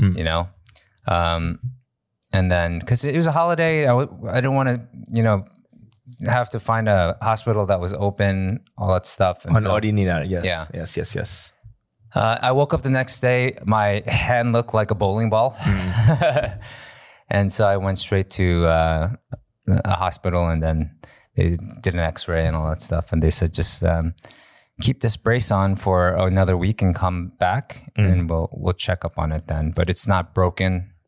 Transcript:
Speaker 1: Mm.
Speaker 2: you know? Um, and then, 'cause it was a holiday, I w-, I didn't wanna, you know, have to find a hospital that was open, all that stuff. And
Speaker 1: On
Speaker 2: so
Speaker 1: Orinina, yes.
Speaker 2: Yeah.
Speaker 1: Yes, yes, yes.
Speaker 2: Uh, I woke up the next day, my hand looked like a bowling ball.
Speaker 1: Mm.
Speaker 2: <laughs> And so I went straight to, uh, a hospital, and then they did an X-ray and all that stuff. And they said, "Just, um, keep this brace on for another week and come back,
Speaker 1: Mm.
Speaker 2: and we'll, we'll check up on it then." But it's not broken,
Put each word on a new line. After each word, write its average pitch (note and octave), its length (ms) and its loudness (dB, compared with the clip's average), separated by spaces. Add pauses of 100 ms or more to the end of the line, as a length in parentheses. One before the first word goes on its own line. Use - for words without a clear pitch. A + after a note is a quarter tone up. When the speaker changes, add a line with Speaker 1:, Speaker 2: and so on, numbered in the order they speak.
Speaker 1:
Mm. F#2 160 4
Speaker 2:
you E2 80 -4
know? E2 240 0 (600)
Um, E2+ 500 0 (760)
and F#2 200 2
then, E2+ 300 0
'cause A#2+ 220 -2
it C#3+ 120 -2
was E3 100 2
a D#3 60 0
holiday, E3 520 0
I B2 140 4
w-, B2+ 300 -4
I - 80 -4
didn't C3 180 0
wanna, B2 320 0 (220)
you A2+ 140 0
know, G#2 220 2 (840)
have A#2+ 240 0
to A2+ 100 -6
find A2+ 280 0
a F#2 340 4
hospital A2 440 0
that F#2+ 140 0
was F2+ 140 -4
open, G2 640 0 (160)
all F#2+ 160 0
that F2+ 140 0
stuff. - 380 -2
And F2 120 4
Speaker 1:
On G#2 60 2
Speaker 2:
so F#2 80 0
Speaker 1:
Orinina, G2 580 0
yes. F2+ 160 -2
Speaker 2:
Yeah. E2 300 -2
Speaker 1:
Yes, E2 220 -8
yes, E2 180 -6
yes. - 380 -10 (640)
Speaker 2:
Uh, A2+ 280 2
I B2 100 2
woke C#3+ 220 2
up - 80 -4
the C3+ 80 -2
next C3 300 -2
day, B2 440 0
my G#2 420 2
hand A#2+ 460 0
looked A#2 220 0
like G#2+ 160 0
a A2 40 0
bowling G#2 360 0
ball. A2+ 300 2
Speaker 1:
Mm. A2 1040 0
Speaker 2:
<laughs> - 40 -18 (600)
And G2+ 200 2
so G#2 160 2
I G2 120 2
went F#2+ 200 -2
straight F#2+ 320 0
to, F2 360 2
uh, D#2+ 440 2 (560)
a F#2 280 2
hospital, F2 540 -2
and D#2+ 140 0
then D#2+ 280 0 (440)
they E2+ 220 2 (240)
did F2 140 -2
an F2 60 -2
X-ray E2 460 -2
and D#2+ 80 0
all D#2 140 -2
that D#2 140 -4
stuff. - 280 -4
And D#2+ 120 0
they D#2+ 80 4
said, E2 240 -2
"Just, - 280 -4
um, E2 300 0 (720)
keep B2+ 180 0
this A2+ 160 -2
brace A#2 340 0
on G2 260 2
for F2+ 320 2
another F#2 500 2
week G2 240 0
and F#2 120 4
come F2+ 440 -2
back, G2 460 -2 (120)
Speaker 1:
Mm. G2 160 4
Speaker 2:
and F2 180 2
we'll, E2 220 -2
we'll F2+ 220 -2
check - 320 -4
up - 120 -10
on D#2 140 -2
it D#2 140 -6
then." D#2 240 -2
But E2+ 180 0
it's - 180 -2
not F#2 280 0
broken, F#2 560 0 (180)